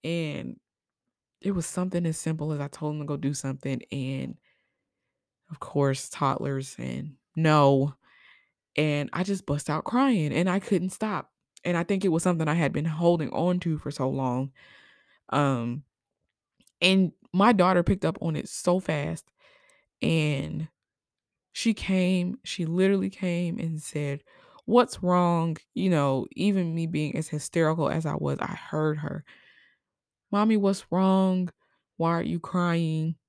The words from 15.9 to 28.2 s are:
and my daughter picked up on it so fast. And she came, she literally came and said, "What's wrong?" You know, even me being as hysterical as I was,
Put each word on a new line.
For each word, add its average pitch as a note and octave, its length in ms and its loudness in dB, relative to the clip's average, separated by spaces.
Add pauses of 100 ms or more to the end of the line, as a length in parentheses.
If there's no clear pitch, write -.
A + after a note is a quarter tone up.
and F#3 320 4 (200)
my G3+ 200 6
daughter F3+ 300 6
picked F#3 220 0
up E3 160 -2
on D#3+ 160 -2
it - 120 -8
so F3+ 320 0
fast. D#3+ 440 -4 (760)
And D#3 680 0 (840)
she A3+ 220 0
came, F#3 720 0
she - 220 -6
literally F#3+ 440 2
came F3 480 -4
and D#3+ 220 -4
said, C#3+ 420 -6 (420)
"What's A#3+ 380 2
wrong?" E3+ 560 2 (160)
You F#3 160 0
know, C#3+ 420 2
even F#3 420 0
me E3 120 -2
being D3+ 300 -2
as D#3 120 -4
hysterical D#3+ 600 0
as D#3+ 160 -2
I D3 100 -2
was, C#3+ 240 -2